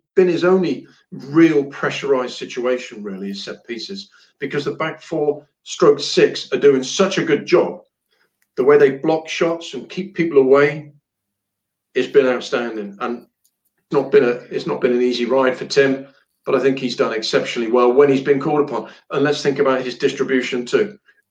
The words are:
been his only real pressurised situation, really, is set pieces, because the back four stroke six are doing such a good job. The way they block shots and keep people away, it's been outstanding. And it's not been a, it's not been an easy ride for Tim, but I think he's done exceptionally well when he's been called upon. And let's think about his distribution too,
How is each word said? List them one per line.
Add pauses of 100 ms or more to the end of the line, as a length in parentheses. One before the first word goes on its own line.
(160)
been
his
only (260)
real
pressurised
situation,
really,
is
set
pieces, (300)
because
the
back
four (160)
stroke
six
are
doing
such
a
good
job. (760)
The
way
they
block
shots
and
keep
people
away, (1040)
it's
been
outstanding.
And (500)
it's
not
been
a, (180)
it's
not
been
an
easy
ride
for
Tim, (360)
but
I
think
he's
done
exceptionally
well
when
he's
been
called
upon. (200)
And
let's
think
about
his
distribution
too, (340)